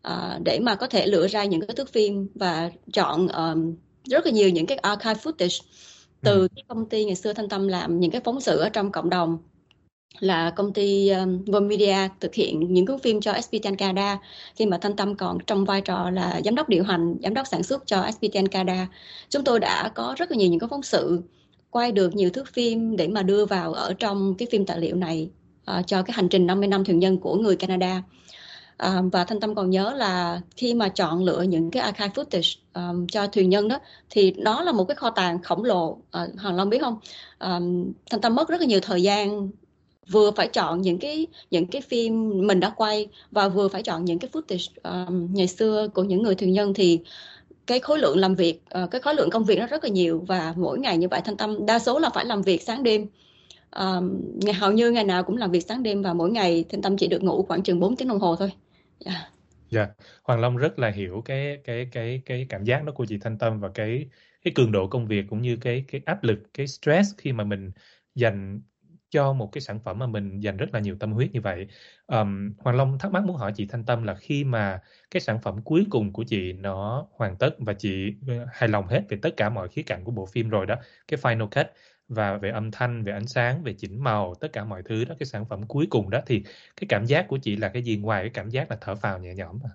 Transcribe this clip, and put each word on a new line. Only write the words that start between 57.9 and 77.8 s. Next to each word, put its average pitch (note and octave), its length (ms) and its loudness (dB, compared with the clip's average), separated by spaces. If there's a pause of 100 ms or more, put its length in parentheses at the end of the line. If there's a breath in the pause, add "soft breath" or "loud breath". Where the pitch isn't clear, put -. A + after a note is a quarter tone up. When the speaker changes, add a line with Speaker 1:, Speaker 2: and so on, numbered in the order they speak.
Speaker 1:
tiếng B3+ 120 -4
đồng G#3+ 120 0
hồ E3+ 160 2
thôi. G3 160 -2 (460 soft breath)
Dạ. - 320 -10 (400)
Speaker 2:
Dạ, G#2+ 160 0 (360 soft breath)
Hoàng A#2+ 180 2
Long B2 160 2
rất C#3+ 220 0
là A#2 120 0
hiểu G2 340 -6
cái, C#3+ 400 -6
cái, A#2+ 280 -6
cái, B2 340 -6
cái C3 220 -6
cảm G2 160 -8
giác C3 200 0
đó D3 120 -6
của A#2+ 120 -4
chị G#2 120 -4
Thanh A2+ 180 -6
Tâm A2+ 220 -2
và G2 140 -6
cái, A#2 320 -4 (380 soft breath)
cái F3 100 -2
cường A#2 180 4
độ G2 140 2
công A#2 200 -4
việc G2+ 240 0
cũng G#2+ 120 -4
như A#2+ 180 -2
cái, B2+ 320 -4
cái C3+ 140 -8
áp F3+ 180 -4
lực, A2 140 2 (160)
cái C#3 120 -6
stress F3+ 520 2
khi C#3 140 -4
mà A2 120 -4
mình G2 260 -6 (440 soft breath)
dành G2+ 460 0 (500)
cho C#3 220 2
một A#2 200 -4
cái C#3+ 80 -10
sản G#2+ 240 -10
phẩm F#2+ 140 -8
mà B2+ 80 -4
mình G2+ 340 -6
dành G2+ 160 -4
rất C3 160 -4
là A2+ 80 -2
nhiều G2+ 200 -4
tâm G#2+ 120 -4
huyết B2 200 0
như A#2+ 80 -2
vậy. F#2+ 260 -6 (400 loud breath)
Ờm, G2+ 520 -2
Hoàng B2 180 0
Long C3+ 220 0
thắc F#3+ 140 -4
mắc F#3+ 120 0
muốn F3+ 120 -2
hỏi G#2 200 -4
chị G2+ 100 -6
Thanh A2+ 180 -8
Tâm A#2+ 180 -2
là G2+ 120 -4
khi C#3+ 300 -4
mà G#2 360 -2 (300 soft breath)
cái F#3 100 -2
sản A2 220 -4
phẩm G2 220 -6
cuối D#3 260 2
cùng G#2 220 0
của A2+ 120 -6
chị F2+ 280 -4
nó G2 540 -6 (100)
hoàn G2 200 -4
tất C3+ 220 2
và G#2+ 140 -4
chị, G2 220 -4 (340)